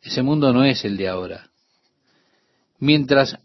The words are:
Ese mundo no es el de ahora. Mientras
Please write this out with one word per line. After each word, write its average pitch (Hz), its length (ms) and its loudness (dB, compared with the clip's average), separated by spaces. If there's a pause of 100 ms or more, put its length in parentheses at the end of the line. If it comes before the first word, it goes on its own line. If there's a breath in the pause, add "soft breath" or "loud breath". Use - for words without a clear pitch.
Ese - 200 -6
mundo 139 320 2
no 127 100 4
es 135 220 0
el 101 100 -4
de 95 140 -4
ahora. 92 400 -10 (1300)
Mientras 139 680 2